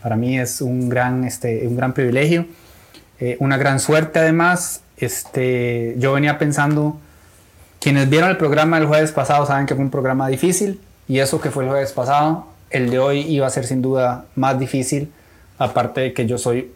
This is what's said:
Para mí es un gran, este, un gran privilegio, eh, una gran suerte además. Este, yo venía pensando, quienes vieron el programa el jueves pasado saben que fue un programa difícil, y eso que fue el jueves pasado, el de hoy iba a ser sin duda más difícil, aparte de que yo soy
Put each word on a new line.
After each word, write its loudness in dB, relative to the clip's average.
Para -2
mí 0
es -4
un -2
gran, 0
este, -4
un -2
gran -2
privilegio, 2
eh, -4
una 2
gran 2
suerte 2
además. 2
Este, -2
yo 2
venía 2
pensando, 0
quienes 2
vieron 4
el 0
programa 2
el 2
jueves 2
pasado 2
saben 0
que -2
fue 0
un -2
programa 0
difícil, 0
y 0
eso 0
que -4
fue -2
el -2
jueves -2
pasado, 0
el 0
de 2
hoy 2
iba 0
a -2
ser -4
sin -2
duda -2
más 0
difícil, -4
aparte -2
de -2
que -2
yo -2
soy -2